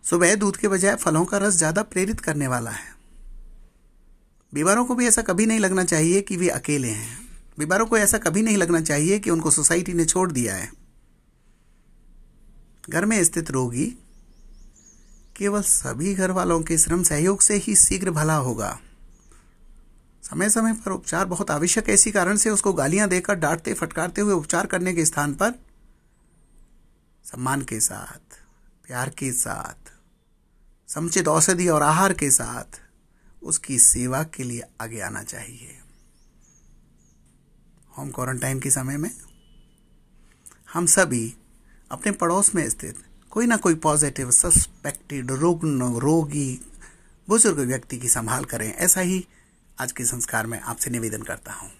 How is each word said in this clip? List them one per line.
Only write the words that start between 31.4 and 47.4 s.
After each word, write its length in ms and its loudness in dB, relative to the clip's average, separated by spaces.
और 140 4
आहार 300 4
के 180 0
साथ 500 -2
उसकी 360 -4
सेवा 440 4
के 200 -8
लिए 200 -8
आगे 200 -10
आना 220 -8
चाहिए। 560 -16
होम 120 -10
क्वारंटाइन 500 -4
के 100 -4
समय 260 0
में 140 -4
हम 140 0
सभी 480 2
अपने 220 -4
पड़ोस 420 0
में 160 -2
स्थित 340 -10
कोई 160 0
ना 100 2
कोई 180 2
पॉजिटिव, 560 0
सस्पेक्टेड, 1000 0
रुग्ण, 680 0
रोगी, 600 0
बुजुर्ग 300 4